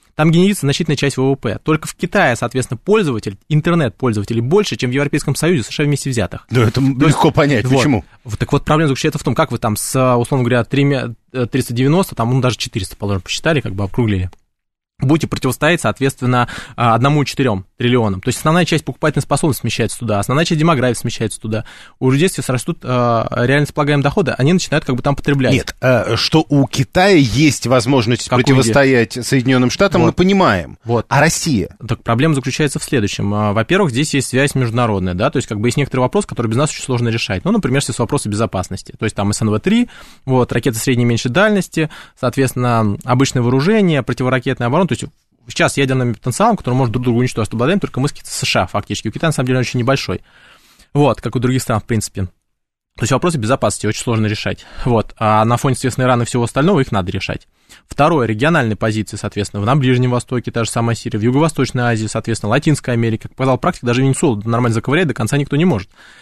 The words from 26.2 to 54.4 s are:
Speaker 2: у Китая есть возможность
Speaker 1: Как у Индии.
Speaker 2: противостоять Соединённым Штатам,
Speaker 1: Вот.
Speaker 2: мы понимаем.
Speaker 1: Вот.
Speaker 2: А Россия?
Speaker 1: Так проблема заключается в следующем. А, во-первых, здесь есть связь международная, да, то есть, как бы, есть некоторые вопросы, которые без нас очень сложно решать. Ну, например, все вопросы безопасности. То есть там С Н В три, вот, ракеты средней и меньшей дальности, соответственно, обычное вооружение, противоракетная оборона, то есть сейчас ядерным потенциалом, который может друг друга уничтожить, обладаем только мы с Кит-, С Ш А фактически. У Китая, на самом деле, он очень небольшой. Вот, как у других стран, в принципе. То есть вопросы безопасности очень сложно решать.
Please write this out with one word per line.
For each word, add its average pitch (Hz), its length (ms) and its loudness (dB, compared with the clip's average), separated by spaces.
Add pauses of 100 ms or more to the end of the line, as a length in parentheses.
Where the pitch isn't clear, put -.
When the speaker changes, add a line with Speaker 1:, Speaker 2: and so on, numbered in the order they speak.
Speaker 2:
у 139 180 4
Китая 185 520 2
есть 135 500 4
возможность 123 640 2
Speaker 1:
Как 123 80 2
у - 20 4
Индии. 131 140 4
Speaker 2:
противостоять 131 680 2
Соединённым 127 480 2
Штатам, 196 340 2
Speaker 1:
Вот. - 40 6
Speaker 2:
мы - 60 2
понимаем. 165 720 2
Speaker 1:
Вот. 113 240 0
Speaker 2:
А - 100 2
Россия? 143 560 0 (100)
Speaker 1:
Так 110 160 -6
проблема 131 320 2
заключается 139 460 -2
в - 60 -10
следующем. 104 480 -2
А, 104 180 0
во-первых, 143 400 2
здесь 135 220 -2
есть 135 160 0
связь 135 260 0
международная, 110 580 0
да, 107 160 0
то - 60 -6
есть, 127 140 -4
как 107 100 -6
бы, 110 80 0
есть 120 80 0
некоторые 127 280 0
вопросы, 196 220 0
которые 113 260 -4
без 113 60 0
нас 151 120 0
очень - 140 -10
сложно 120 260 -2
решать. - 340 -4
Ну, 175 80 0
например, 139 300 0
все - 160 -4
вопросы 120 320 -2
безопасности. 101 680 -4
То - 60 -8
есть 110 100 -2
там 101 200 -2
С - 80 -4
Н 110 80 0
В 107 100 0
три, 233 300 2 (340)
вот, 127 300 0
ракеты 120 260 -2
средней 123 240 0
и 120 40 2
меньшей 120 240 0
дальности, 180 580 0 (280)
соответственно, 123 840 0
обычное 127 380 0
вооружение, 151 600 2
противоракетная 123 640 -2
оборона, 160 180 2
то 139 80 0
есть - 120 -6 (420)
сейчас 143 300 0
ядерным 131 380 0
потенциалом, 190 420 0
который 123 180 -4
может 127 180 2
друг 123 120 -2
друга 120 140 2
уничтожить, 123 340 -2
обладаем 139 260 0
только - 200 -6
мы 135 80 0
с - 40 -4
Кит-, - 160 -18
С - 180 -8
Ш 110 180 0
А 90 40 -6
фактически. 104 400 -6
У 107 40 -6
Китая, - 180 -2
на 147 40 0
самом 131 140 -2
деле, 127 100 2
он 127 40 0
очень 123 180 -2
небольшой. 120 420 -2 (720)
Вот, 143 280 2
как 117 140 -4
у 131 40 0
других 127 220 0
стран, 110 180 -2
в - 60 -12
принципе. 101 400 -4 (720)
То - 60 -6
есть - 80 0
вопросы 165 260 0
безопасности 107 500 -2
очень 110 160 -4
сложно 110 240 0
решать. 104 380 -6 (200)